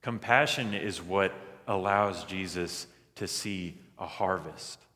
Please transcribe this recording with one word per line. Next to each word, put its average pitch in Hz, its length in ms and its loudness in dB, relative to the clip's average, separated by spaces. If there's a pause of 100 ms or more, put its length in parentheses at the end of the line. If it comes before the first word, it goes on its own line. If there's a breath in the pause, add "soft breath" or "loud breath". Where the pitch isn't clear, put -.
Compassion 120 720 2
is 98 280 -4
what 95 320 4 (340)
allows 101 560 2
Jesus 87 640 -4 (280 soft breath)
to 98 120 -6
see 92 480 -4 (220)
a - 80 -8
harvest. 85 760 -4 (160)